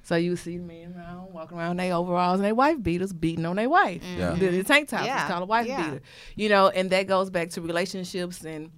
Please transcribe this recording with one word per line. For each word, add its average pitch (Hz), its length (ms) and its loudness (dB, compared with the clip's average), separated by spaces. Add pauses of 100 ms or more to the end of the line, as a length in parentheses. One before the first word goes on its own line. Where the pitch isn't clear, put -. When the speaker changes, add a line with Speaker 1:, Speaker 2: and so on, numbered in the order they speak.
Speaker 1:
So 175 120 0
you 175 200 2
see 175 220 -10
me 170 260 -14
around, 175 480 -14
walking 160 240 -12
around 170 220 -2
they 185 140 0
overalls 180 480 2
and 202 40 2
they 208 80 2
wife 269 300 4
beaters 180 300 0
beating 165 340 -2
on 175 100 -2
their 226 120 0
wife. 285 340 2
Speaker 2:
Mm-hmm. 180 180 -8
Speaker 3:
Yeah. 180 140 2
Speaker 1:
The, 185 140 2
the 185 160 0
tank 294 240 4
tops - 180 -2
Speaker 2:
Yeah. 254 180 -2
Speaker 1:
is 151 60 -4
called 180 140 -2
a - 20 -8
wife 226 200 0
Speaker 2:
Yeah. 254 240 -4
Speaker 1:
beater. 139 120 -10 (320)
You 214 140 -2
know, 196 200 8
and 185 220 2
that 190 160 2
goes 190 240 2
back 170 200 -2
to 180 120 -8
relationships 180 840 -4
and 156 340 -10